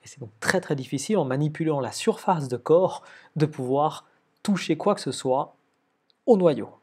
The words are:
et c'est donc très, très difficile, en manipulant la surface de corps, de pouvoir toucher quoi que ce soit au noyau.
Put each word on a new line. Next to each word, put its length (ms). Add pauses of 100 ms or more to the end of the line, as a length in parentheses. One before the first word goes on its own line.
et 60
c'est 120
donc 100 (100)
très, 200
très 160
difficile, 420
en 60
manipulant 560
la 120
surface 560
de 80
corps, 460 (340)
de 80
pouvoir 600 (360)
toucher 340
quoi 180
que 80
ce 100
soit 420 (720)
au 120
noyau. 340 (120)